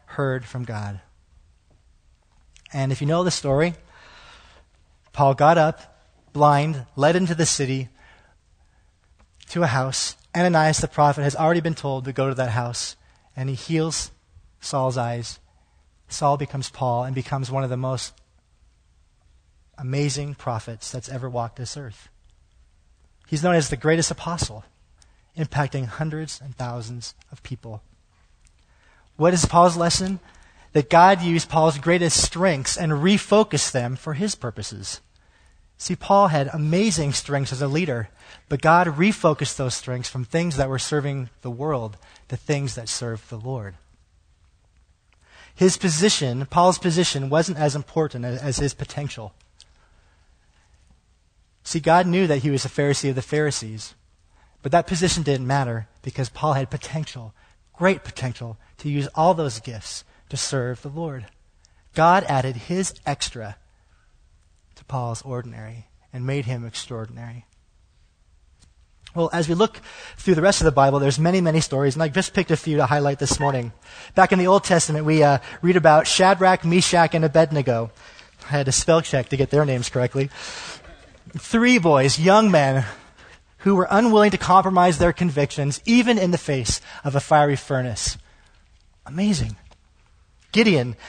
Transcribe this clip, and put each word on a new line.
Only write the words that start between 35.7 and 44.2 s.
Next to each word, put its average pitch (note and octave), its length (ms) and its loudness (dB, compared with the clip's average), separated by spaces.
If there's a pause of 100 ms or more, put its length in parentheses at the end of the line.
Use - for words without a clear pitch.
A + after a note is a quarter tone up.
See, - 180 -6
Paul G3+ 320 4
had D3 260 0
amazing D#3+ 600 0
strengths C#3 380 -4
as C3 100 -6
a C#3+ 60 -2
leader, C3+ 420 -2 (380)
but C#3 140 -4
God E3+ 260 6
refocused D#3+ 720 0
those B2+ 160 -4
strengths B2+ 360 -8
from B2+ 140 -8
things E3 320 -4
that C3+ 140 0
were C3 80 -4
serving C#3 540 -6 (100)
the B2+ 80 -12
world A#2+ 480 -6 (300)
to B2 100 -8
things C#3 380 -4
that A2+ 120 -12
served A2+ 420 -8
the A2+ 100 -12
Lord. A2 360 -10 (1800)